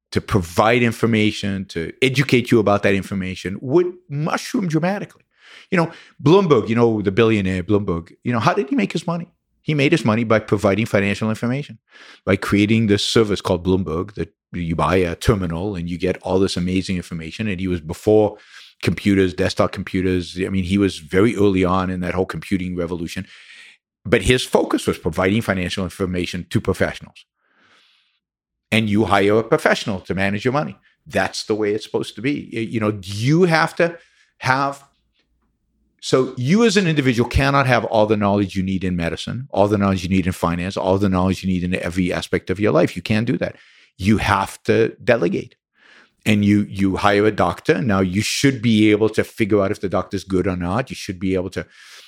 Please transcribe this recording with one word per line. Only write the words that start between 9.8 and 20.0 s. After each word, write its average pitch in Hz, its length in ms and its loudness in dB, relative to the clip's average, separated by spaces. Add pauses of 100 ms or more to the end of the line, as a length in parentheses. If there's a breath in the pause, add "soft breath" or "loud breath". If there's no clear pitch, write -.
his 160 120 2
money 113 200 2
by 110 160 4
providing 104 460 0
financial 101 440 0
information, 123 480 -6 (460 loud breath)
by 98 100 2
creating 104 540 2
this 101 160 2
service 104 360 0
called 90 240 -2
Bloomberg 92 500 -2
that 85 200 -8 (180)
you 87 220 -4
buy 80 220 0
a 87 180 0
terminal 95 640 -2
and 85 120 -8
you 87 80 -6
get 90 260 -2
all 92 180 0
this 95 160 0
amazing 92 400 -2
information. 85 500 -10
And 92 140 -6
he 92 80 -4
was 90 120 -4
before 107 560 2 (460 loud breath)
computers, 95 500 2
desktop 92 380 -2
computers. 92 720 -4